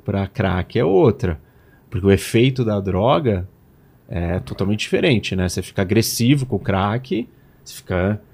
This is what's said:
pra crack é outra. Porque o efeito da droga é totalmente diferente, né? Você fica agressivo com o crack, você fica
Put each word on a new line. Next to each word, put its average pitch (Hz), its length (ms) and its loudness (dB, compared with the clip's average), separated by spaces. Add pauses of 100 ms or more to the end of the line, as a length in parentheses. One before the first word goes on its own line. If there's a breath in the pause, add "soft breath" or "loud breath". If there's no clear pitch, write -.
pra 98 220 -2
crack 90 520 -2
é 131 60 2
outra. 156 560 2 (480 soft breath)
Porque 90 180 -2
o 98 40 6
efeito 123 540 2
da 107 160 -2
droga 98 680 0 (600 soft breath)
é 87 320 -4
totalmente 104 400 -4
diferente, - 560 0
né? 92 120 0
Você 92 140 -4
fica - 200 -8
agressivo 117 600 2
com 110 120 -4
o - 20 -2
crack, 101 680 -2 (380 soft breath)
você - 120 -20
fica 95 440 -2 (140 soft breath)